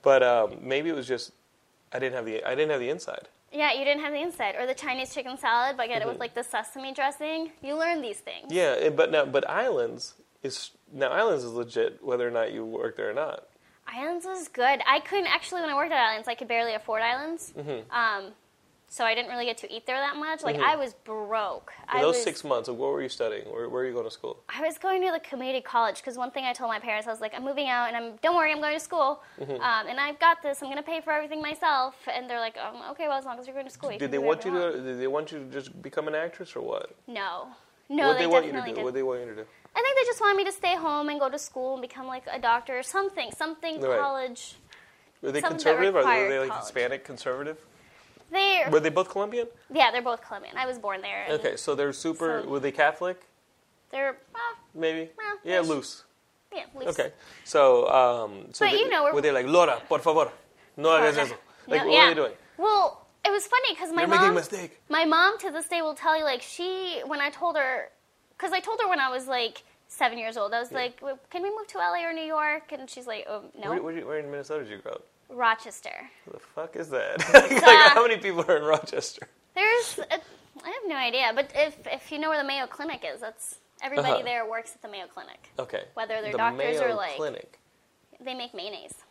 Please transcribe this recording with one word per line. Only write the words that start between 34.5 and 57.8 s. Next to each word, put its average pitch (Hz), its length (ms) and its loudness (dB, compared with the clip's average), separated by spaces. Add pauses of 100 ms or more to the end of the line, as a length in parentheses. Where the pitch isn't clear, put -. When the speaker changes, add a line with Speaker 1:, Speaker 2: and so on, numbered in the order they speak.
Speaker 2:
whatever 175 140 0
you 170 40 -2
Speaker 1:
to, 135 120 -6
Speaker 2:
want." 131 40 -8
Speaker 1:
did 127 140 -6
they 131 60 -2
want 147 260 -4
you 151 60 -10
to 135 120 -12
just 135 300 -12
become 156 260 -6
an 156 80 -4
actress 170 400 -8
or - 60 -8
what? - 340 -8 (120)
Speaker 2:
No. 196 400 -8 (420)
No, 285 180 0
Speaker 1:
What'd 262 80 6
Speaker 2:
they 254 60 0
Speaker 1:
they - 60 2
want - 180 6
you 151 80 -6
to - 40 -4
Speaker 2:
definitely 233 140 -6
Speaker 1:
do? 110 40 -8
Speaker 2:
didn't. 113 100 -6
Speaker 1:
What'd 127 100 -4
they 131 80 0
want 127 160 -2
you 123 80 -8
to 110 80 -12
do? 110 100 -12 (300)
Speaker 2:
I 415 60 0
think 539 160 4
they 523 80 4
just 480 160 -2
wanted 403 160 4
me 392 80 0
to 392 80 -4
stay 370 240 0
home 294 320 -2
and 294 100 -4
go 277 100 2
to 269 80 -6
school 262 360 -6
and 254 80 -8
become, 254 260 -12
like, 254 240 -10
a 269 80 -8
doctor 247 400 0
or 262 40 -8
something, 381 500 -4
something 320 480 -6
Speaker 1:
Right. 262 180 2
Speaker 2:
college. 262 560 -4 (680)
Speaker 1:
Were - 120 -2
they 143 80 0
Speaker 2:
something 330 160 0
that 311 60 -6 (120)
Speaker 1:
conservative? 190 200 2
Are, 165 40 6
were 135 60 6
Speaker 2:
required - 260 4
Speaker 1:
they, 135 80 0
like, 131 120 -2
Speaker 2:
college. 131 120 -8
Speaker 1:
Hispanic 127 400 -2
conservative? 143 540 -6 (720)
Speaker 2:
They 381 400 2
Speaker 1:
Were 156 120 6
they 156 80 0
both 185 200 2
Colombian? 208 380 -4 (240)
Speaker 2:
Yeah, 262 200 6
they're 247 100 -2
both 233 200 -2
Colombian. - 360 -12
I 262 80 -2
was 254 120 -6
born 196 240 -6
there. 196 280 -6
And 147 100 0
Speaker 1:
Okay, - 160 -2
so - 200 -4
they're 143 180 0
super, 160 500 -2
Speaker 2:
so 135 60 -8
Speaker 1:
were 139 100 -4
they 139 140 -2
Catholic? 160 480 2 (680)
Speaker 2:
They're, 269 260 -4 (180)
uh, - 20 -10 (380)
Speaker 1:
Maybe? 160 420 -2
Speaker 2:
well, 415 280 -8
Speaker 1:
Yeah, 180 160 2
Speaker 2:
ish. 165 60 -2
Speaker 1:
loose. 147 360 -6 (500)
Speaker 2:
Yeah, 359 120 -10 (100)
loose. 262 120 -6 (120)
Speaker 1:
Okay, - 140 -2 (320)
so, 131 440 8